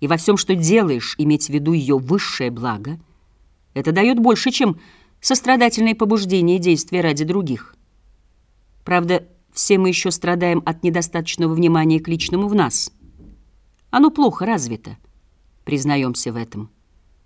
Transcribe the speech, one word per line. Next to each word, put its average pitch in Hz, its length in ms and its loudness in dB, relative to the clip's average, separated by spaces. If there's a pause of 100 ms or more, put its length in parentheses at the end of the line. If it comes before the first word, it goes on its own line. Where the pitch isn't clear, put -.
и 147 60 -2
во 160 100 0
всём, 202 180 2
что 190 180 0
делаешь, 170 640 2
иметь 151 280 2
в - 40 -8
виду 147 220 -2
её 143 260 2
высшее 131 540 -4
благо, 117 480 -8 (720)
это 143 200 -2
даёт 233 260 2
больше, 240 320 2
чем 208 300 0 (400)
сострадательные 233 760 2
побуждения 196 600 2
и - 20 -4
действия 175 420 0
ради 156 220 0
других. 160 520 -4 (1080)
Правда, 175 440 0 (240)
все - 280 0
мы 190 80 2
ещё 180 240 -2
страдаем 175 560 0
от 165 160 -4
недостаточного 165 680 -2
внимания 160 480 4
к 160 80 -12
личному 175 400 -2
в 202 60 -2
нас. 165 380 0 (1000)
Оно 285 220 4
плохо 262 340 0
развито, 120 520 -6 (680)
признаёмся 135 680 -2
в 113 40 -8
этом. 113 340 -10 (560)